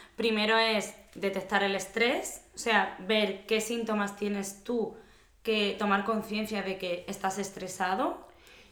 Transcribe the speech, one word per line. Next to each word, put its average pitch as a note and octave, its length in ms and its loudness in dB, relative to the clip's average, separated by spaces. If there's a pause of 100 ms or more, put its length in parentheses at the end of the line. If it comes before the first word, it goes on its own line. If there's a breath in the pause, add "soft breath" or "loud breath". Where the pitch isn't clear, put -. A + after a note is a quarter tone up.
(160 loud breath)
primero A3 400 4
es A3 380 2 (220)
detectar F#3+ 480 0
el G3 100 2
estrés, A#3 800 -2
o - 60 -14
sea, G#3 360 2 (120)
ver G3 400 2
qué A3 120 2
síntomas G#3+ 580 -2
tienes G3+ 460 -4
tú, A#3+ 320 -2 (460 loud breath)
que G3+ 380 0
tomar G3+ 260 2
conciencia G#3+ 560 -2
de F#3+ 160 -4
que F3 300 -4
estás F#3+ 320 -2
estresado. G3 880 -4 (440 loud breath)